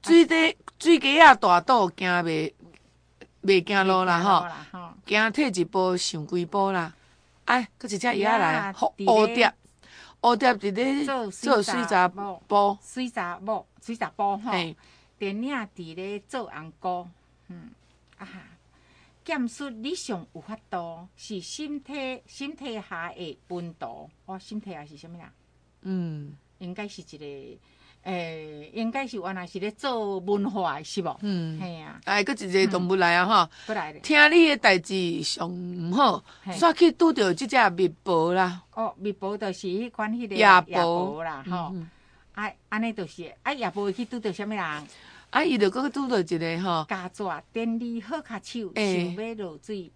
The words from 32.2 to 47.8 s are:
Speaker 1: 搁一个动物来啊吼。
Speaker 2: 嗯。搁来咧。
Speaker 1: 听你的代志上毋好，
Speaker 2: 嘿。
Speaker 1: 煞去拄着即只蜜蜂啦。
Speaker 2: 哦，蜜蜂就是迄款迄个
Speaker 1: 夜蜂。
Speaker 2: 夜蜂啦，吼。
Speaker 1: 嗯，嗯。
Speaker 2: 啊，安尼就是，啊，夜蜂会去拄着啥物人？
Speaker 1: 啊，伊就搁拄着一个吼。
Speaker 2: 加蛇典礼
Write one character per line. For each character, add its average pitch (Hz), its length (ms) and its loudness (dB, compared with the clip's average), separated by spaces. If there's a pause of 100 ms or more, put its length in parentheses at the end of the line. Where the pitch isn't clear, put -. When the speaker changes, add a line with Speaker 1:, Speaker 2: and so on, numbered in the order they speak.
Speaker 1:
搁 208 100 -2
一 202 200 -6
个 190 160 4
动 180 200 0
物 190 60 2
来 175 220 4
啊 180 100 4
吼。 220 80 2
Speaker 2:
嗯。 175 160 4 (160)
搁 220 80 -4
来 160 160 -6
咧。 151 100 -18
Speaker 1:
听 302 300 6
你 330 180 8
的 285 80 2
代 202 220 6
志 170 460 -2
上 - 240 -4
毋 180 440 -6
好， 233 300 4 (220)
Speaker 2:
嘿。 190 80 -10
Speaker 1:
煞 330 200 4
去 330 200 6
拄 330 200 4
着 190 220 2
即 233 140 -6
只 226 220 4
蜜 180 220 0 (120)
蜂 170 300 2
啦。 180 280 0 (120)
Speaker 2:
哦， 220 220 -4
蜜 196 160 -6
蜂 196 240 -8
就 202 160 -6
是 185 140 -10
迄 208 240 -6
款 214 220 -6
迄 240 160 -6
个 196 80 -6
Speaker 1:
夜 214 100 6
蜂。 185 220 8
Speaker 2:
夜 185 80 -4
蜂 170 480 0
啦， 143 240 -10
吼。 180 240 -6
Speaker 1:
嗯， 190 60 -10
嗯。 165 120 -14 (440)
Speaker 2:
啊， 208 180 -8 (160)
安 214 140 -4
尼 233 100 -4
就 208 140 -8
是， 156 260 -16 (100)
啊， 262 100 -2
夜 247 180 -4
蜂 202 140 -4
会 196 80 -2
去 233 120 -4
拄 240 160 -8
着 214 120 -4
啥 202 120 -8
物 208 60 -8
人？ 214 100 -4 (720)
Speaker 1:
啊， 262 120 0
伊 285 160 2
就 202 120 4
搁 254 180 -4
拄 277 180 -4
着 240 140 0
一 170 180 -2
个 165 220 -4
吼。 170 280 -2
Speaker 2:
加 180 240 -8
蛇 180 300 -8 (100)
典 226 260 -4
礼 233 240 -8